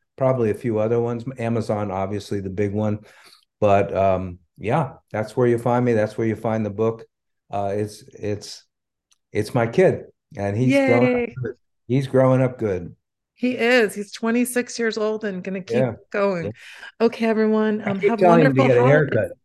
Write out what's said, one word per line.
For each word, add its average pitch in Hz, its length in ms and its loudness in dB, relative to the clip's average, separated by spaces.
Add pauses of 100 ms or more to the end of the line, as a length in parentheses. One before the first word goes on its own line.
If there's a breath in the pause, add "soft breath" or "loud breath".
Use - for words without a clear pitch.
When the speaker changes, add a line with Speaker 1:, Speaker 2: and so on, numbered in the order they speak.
(160)
Speaker 1:
probably 123 360 0
a - 20 -2
few 113 240 -4
other 117 240 0
ones. 117 240 -4 (140)
Amazon, 110 500 -2
obviously, 98 500 -6
the 95 120 -8
big 101 200 -2
one. 107 280 -2 (600 loud breath)
But, 101 380 4
um, 92 400 0 (220)
yeah, 131 340 -2 (180)
that's 107 240 -6
where 127 120 2
you 120 100 2
find 120 260 0
me. 120 100 2
That's 107 260 0
where 113 80 -2
you 107 80 0
find 110 280 -4
the 104 60 -4
book. 110 360 -4 (440)
Uh, 101 240 -4
it's, 104 300 -6 (100)
it's, - 500 -10 (720)
it's 107 200 -2
my 117 140 2
kid, 143 380 2 (320)
and 101 200 -4
he's 131 160 2
growing 254 400 4
up 247 60 -2
Speaker 2:
Yay. 233 140 -6 (100)
Speaker 1:
good. - 120 -8 (300)
He's 135 220 -2
growing 131 340 4
up 127 160 -2
good. 90 380 -4 (420)
Speaker 2:
He 247 180 -2
is. 226 400 2
He's 202 160 -10
twenty-six 240 680 -2
years 226 180 -2
old 214 260 -4
and 185 200 -6
gonna 190 180 -8
keep - 160 -4
Speaker 1:
Yeah. 123 160 0 (180)
Speaker 2:
going. 101 340 -2
Speaker 1:
Yeah. 104 60 -8 (480 loud breath)
Speaker 2:
Okay, 226 280 0
everyone, 214 540 0
Speaker 1:
I 202 100 -4
Speaker 2:
um, 196 80 -4
Speaker 1:
keep 202 100 2
Speaker 2:
have 226 100 0
Speaker 1:
telling 170 260 6
him 139 100 4
to 131 60 4
Speaker 2:
wonderful 131 60 4
Speaker 1:
get 123 100 4
a 120 40 6
Speaker 2:
holidays. 143 320 6
Speaker 1:
haircut. 107 180 0 (140)